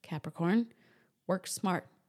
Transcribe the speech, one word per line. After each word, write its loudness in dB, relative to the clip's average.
Capricorn, 0
work 0
smart -2